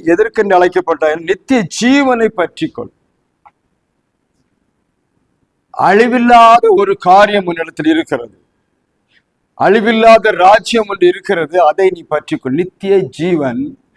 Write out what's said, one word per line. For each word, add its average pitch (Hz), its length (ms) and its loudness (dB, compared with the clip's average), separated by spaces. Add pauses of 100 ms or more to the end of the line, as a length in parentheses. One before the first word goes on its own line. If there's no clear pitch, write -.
எதற்கென்று 202 520 0
அழைக்கப்பட்டாய்? 165 580 -2
நித்திய 185 520 -4 (140)
ஜீவனை 247 460 0
பற்றிக்கொள். - 640 -8 (2750)
அழிவில்லாத 233 880 4
ஒரு 196 300 0
காரியம் 202 480 2
உன்னிடத்தில் 160 460 -4
இருக்கிறது, 147 440 -6 (1200)
அழிவில்லாத 220 720 2
ராஜ்யம் 208 560 0
ஒன்று 185 200 0
இருக்கிறது, 175 580 -2
அதை 190 280 0
நீ 165 160 -14
பற்றிக்கொள்." 151 440 -6
நித்திய 185 440 -4
ஜீவன், 147 800 -6 (200)